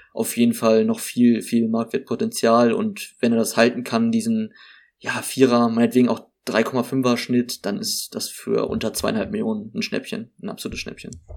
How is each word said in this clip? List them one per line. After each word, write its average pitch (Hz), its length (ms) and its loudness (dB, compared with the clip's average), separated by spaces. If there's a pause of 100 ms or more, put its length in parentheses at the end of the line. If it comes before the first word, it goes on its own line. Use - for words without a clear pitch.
(120)
auf - 240 -6
jeden 117 180 4
Fall 110 300 4
noch 110 140 0
viel, 120 440 2
viel 117 260 0
Marktwertpotenzial. 113 1040 2
Und 104 480 -6
wenn 117 120 2
er 113 60 2
das 110 180 -2
halten 120 280 4
kann, 117 260 0
diesen, 110 440 -2 (440)
ja, - 240 -6
Vierer, 120 460 4
meinetwegen 117 400 4
auch 113 200 -6 (180)
drei 110 160 2
Komma 120 200 -2
fünfer 127 360 0
Schnitt, - 480 -2
dann 101 120 -4
ist - 360 -6
das - 140 -8
für 113 380 -4
unter 110 280 -4
zweieinhalb 110 360 -4
Millionen 107 440 -4
ein 113 80 -4
Schnäppchen, - 500 -8 (100)
ein 98 60 -10
absolutes - 320 -10
Schnäppchen. - 400 -14 (160)